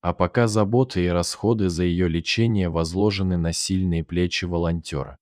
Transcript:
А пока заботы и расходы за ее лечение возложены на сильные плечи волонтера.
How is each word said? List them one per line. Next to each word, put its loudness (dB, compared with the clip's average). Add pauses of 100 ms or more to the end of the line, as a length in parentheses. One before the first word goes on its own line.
А -2
пока 0
заботы 2
и 2
расходы 0
за 0
ее 2
лечение 0
возложены 0
на 0
сильные 0
плечи -2
волонтера. -4